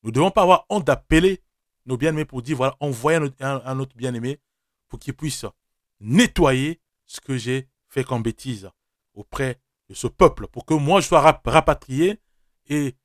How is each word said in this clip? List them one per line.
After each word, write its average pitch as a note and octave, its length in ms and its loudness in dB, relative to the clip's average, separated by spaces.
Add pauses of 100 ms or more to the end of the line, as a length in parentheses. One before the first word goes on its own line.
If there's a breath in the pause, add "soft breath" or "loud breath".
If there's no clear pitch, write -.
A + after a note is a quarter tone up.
Nous A2 80 -8
devons D3+ 200 2
pas G#3 120 2
avoir F3+ 260 4
honte G3+ 160 -2
d'appeler D#3+ 560 2 (440)
nos B2+ 120 -4
bien-aimés D#3 280 -2
pour B2+ 160 -10
dire, C3+ 160 -4
voilà, C3 220 -2
envoyez C#3+ 380 0
un D#3 60 0
autre, C#3 160 -6
un, C3+ 260 -6
un C3 140 -6
autre C3+ 160 -10
bien-aimé B2 440 -6 (480)
pour - 120 -16
qu'il C3 140 -10
puisse D3 320 -8 (540)
nettoyer C#3+ 800 2 (260)
ce - 140 -18
que C3 180 -8
j'ai B2+ 300 -6 (220)
fait C3 140 -4
comme A#2 200 -4
bêtise A2 460 -8 (440)
auprès B2+ 460 -8 (300)
de G2 40 -20
ce - 140 -6
peuple, B2 400 0
pour - 180 -16
que - 80 -2
moi D#3+ 280 2
je - 60 -6
sois D#3+ 140 6
rap-, D3+ 240 4
rapatrié D3+ 760 0 (480)
et C#3+ 380 -4